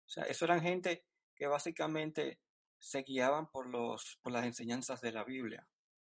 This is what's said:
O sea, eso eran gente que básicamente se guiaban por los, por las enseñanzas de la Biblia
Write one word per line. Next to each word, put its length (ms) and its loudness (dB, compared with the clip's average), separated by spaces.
O 40 -20
sea, 140 -4
eso 220 2
eran 160 8
gente 420 0
que 120 -2
básicamente 960 0
se 240 -4
guiaban 480 2
por 160 -6
los, 560 -4
por 120 -4
las 100 2
enseñanzas 560 -4
de 120 -2
la 120 -4
Biblia 420 -6